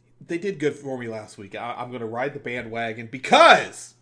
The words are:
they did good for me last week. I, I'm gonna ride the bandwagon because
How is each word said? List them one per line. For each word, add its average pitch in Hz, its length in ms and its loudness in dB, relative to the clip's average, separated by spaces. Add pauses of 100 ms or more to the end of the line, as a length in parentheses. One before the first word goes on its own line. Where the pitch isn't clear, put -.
(260)
they 170 120 -6
did 185 200 -6
good 143 160 0
for 135 240 -10
me 120 120 -8
last 107 280 -12
week. 98 160 -16
I, 110 240 -8
I'm 123 140 -10
gonna 120 140 -8
ride 123 280 -4
the 143 60 -12
bandwagon 113 720 -8
because 170 920 4